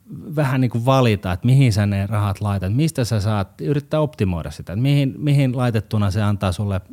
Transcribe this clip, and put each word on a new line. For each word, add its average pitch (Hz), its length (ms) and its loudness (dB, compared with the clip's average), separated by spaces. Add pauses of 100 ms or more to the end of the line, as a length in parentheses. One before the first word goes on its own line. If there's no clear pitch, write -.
(360)
vähän 135 240 0
niinku 117 240 -2
valita, 120 480 2
että 87 140 -4
mihin 131 260 6
sä 101 140 2
ne 98 200 -2
rahat 104 340 -2
laitat, 98 340 -2
mistä 143 300 0
sä 107 160 0
saat, 101 400 -2
yrittää 156 400 -2
optimoida 90 500 -2
sitä, - 220 -12
että 107 100 -2
mihin, 139 360 2
mihin 139 380 2
laitettuna 107 540 0
se 107 120 0
antaa 101 300 0
sulle 98 280 -2 (120)